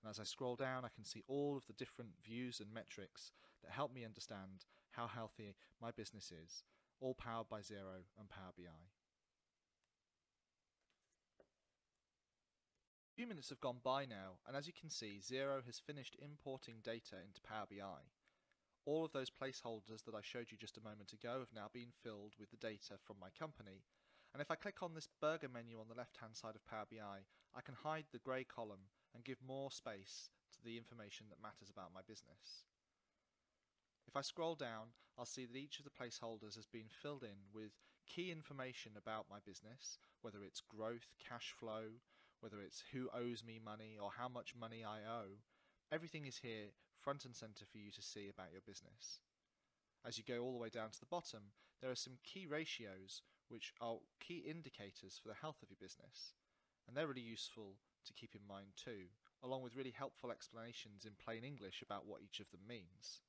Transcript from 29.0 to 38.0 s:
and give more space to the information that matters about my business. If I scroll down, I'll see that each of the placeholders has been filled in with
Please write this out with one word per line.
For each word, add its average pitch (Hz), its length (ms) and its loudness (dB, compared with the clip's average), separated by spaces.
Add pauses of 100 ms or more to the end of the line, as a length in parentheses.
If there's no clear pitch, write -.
and 120 100 -10
give 127 160 0
more 135 300 0
space - 580 -4 (240)
to - 100 -20
the 117 140 -2
information 113 540 -6
that 85 100 -12
matters 104 300 -8
about 92 240 -6
my 95 120 -6
business. - 640 -12 (1400)
If - 80 0
I 139 40 6
scroll 165 360 4
down, 117 360 0 (240)
I'll 123 80 0
see 127 220 -2
that 120 100 -4
each 139 220 -2
of 143 60 -6
the 143 60 -8
placeholders 113 640 -2
has 110 100 -8
been 110 240 -4
filled 143 320 -2
in 101 160 -4 (160)
with 110 160 -2 (360)